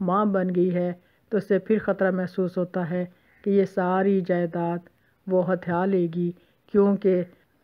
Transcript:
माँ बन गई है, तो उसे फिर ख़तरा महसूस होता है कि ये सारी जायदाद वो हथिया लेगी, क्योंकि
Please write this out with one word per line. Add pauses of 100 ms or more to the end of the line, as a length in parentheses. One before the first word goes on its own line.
माँ
बन
गई
है, (300)
तो
उसे
फिर
ख़तरा
महसूस
होता
है (300)
कि
ये
सारी
जायदाद (480)
वो
हथिया
लेगी, (340)
क्योंकि (420)